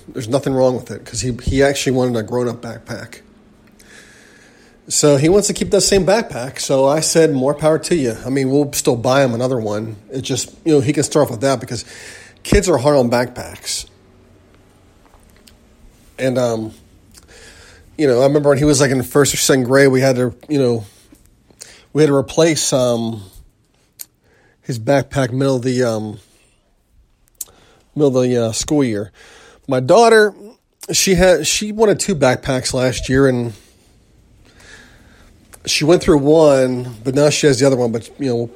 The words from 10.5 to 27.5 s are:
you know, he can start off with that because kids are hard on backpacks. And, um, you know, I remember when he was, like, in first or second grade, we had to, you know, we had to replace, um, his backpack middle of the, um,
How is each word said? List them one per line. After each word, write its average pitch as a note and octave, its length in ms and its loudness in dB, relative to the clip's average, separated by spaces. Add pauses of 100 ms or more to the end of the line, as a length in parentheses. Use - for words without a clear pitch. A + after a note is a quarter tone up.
you E3 80 2
know, D3 80 6
he C3 120 0
can C#3+ 120 0
start C#3+ 220 2
off B2+ 40 -6
with A#2 120 -10
that C3+ 180 0
because B2 240 -12 (580)
kids F#3 260 2
are D#3+ 80 4
hard C#3+ 200 4
on B2 120 4
backpacks. - 800 -6 (2250)
And, B2+ 180 -2
um, A2+ 360 -2 (1200)
you D3+ 120 2
know, B2 140 4
I - 40 4
remember C#3+ 220 2
when C#3 100 4
he D3 60 0
was, D3 160 4
like, C#3 100 2
in C3 140 0
first - 280 2
or - 40 -6
second C3 280 0
grade, C3+ 240 4
we C3 120 2
had C3 160 2
to, B2 180 -2 (140)
you D3 100 -2
know, A#2+ 260 0 (1080)
we C#3+ 100 2
had D3+ 60 4
to C#3+ 60 2
replace, D3 580 0
um, A#2 500 -2 (1400)
his A#2+ 180 -8
backpack C3+ 500 -2
middle C3+ 260 -2
of A#2+ 60 -4
the, B2+ 220 -2
um, G#2+ 340 -6 (1800)